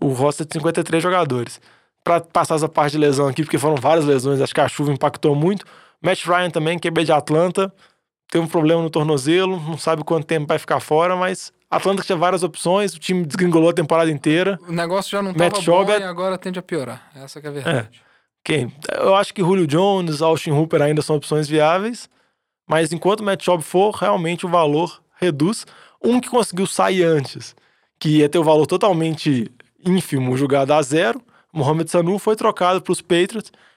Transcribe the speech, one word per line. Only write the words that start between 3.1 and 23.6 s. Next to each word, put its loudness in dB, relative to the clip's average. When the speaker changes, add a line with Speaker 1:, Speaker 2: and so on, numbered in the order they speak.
Speaker 1:
aqui, -2
porque -2
foram 0
várias 2
lesões, 2
acho -2
que 2
a 4
chuva -2
impactou 0
muito. -2
Matt -2
Ryan 0
também, -2
Q -4
B 0
de 0
Atlanta, 0
teve 2
um -8
problema 2
no -2
tornozelo, 0
não -8
sabe -2
quanto -2
tempo -2
vai 0
ficar -2
fora, 0
mas -4
Atlanta 0
tinha -2
várias 0
opções, -2
o -18
time -2
desgringolou 2
a 0
temporada 2
inteira. 0
Speaker 2:
O -10
negócio -4
já -2
não -4
Speaker 1:
Matt 0
Speaker 2:
tava -2
Speaker 1:
Schaub 4
Speaker 2:
bom 2
Speaker 1:
é 2
Speaker 2:
e -4
agora -4
tende -8
a -8
piorar. -8
Essa -18
que -12
é -8
a -12
verdade. -4
Speaker 1:
É. -20
Quem? -2
Eu 4
acho 0
que -6
Julio 2
Jones, 0
Austin 0
Hooper 2
ainda 2
são -2
opções -2
viáveis, 0
mas 0
enquanto 0
o -8
Matt -2
Schaub 2